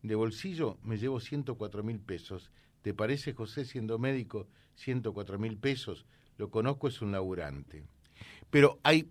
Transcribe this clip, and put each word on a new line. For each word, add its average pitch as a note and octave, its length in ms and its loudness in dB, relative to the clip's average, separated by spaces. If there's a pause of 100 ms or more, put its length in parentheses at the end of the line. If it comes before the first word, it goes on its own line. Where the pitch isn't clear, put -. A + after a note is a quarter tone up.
de A2 140 0
bolsillo A#2 640 0
me A2 160 -2
llevo B2+ 220 0
ciento C3 360 -4
cuatro G#2 260 -6
mil A2 180 -4
pesos. F#2 500 -10 (320)
¿Te G#2 100 -2
parece, A#2+ 400 -2
José, A2+ 320 -6
siendo A2+ 340 -4
médico, A#2+ 480 -2 (280)
ciento A#2 400 -2
cuatro G2 240 -6
mil A2 180 -2
pesos? C3 500 -4 (300)
Lo G#2 140 -6
conozco, C3 380 2
es B2 120 -6
un G2+ 120 -2
laburante. D#2 720 -4 (680)
Pero C#3+ 320 8
hay D#3+ 280 6